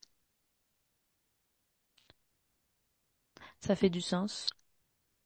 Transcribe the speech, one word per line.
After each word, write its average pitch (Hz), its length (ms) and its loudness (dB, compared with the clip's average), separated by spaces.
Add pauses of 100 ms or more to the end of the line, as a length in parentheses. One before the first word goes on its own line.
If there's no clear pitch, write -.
(3500)
Ça - 160 2
fait 196 140 4
du 175 100 -2
sens. - 480 -2 (760)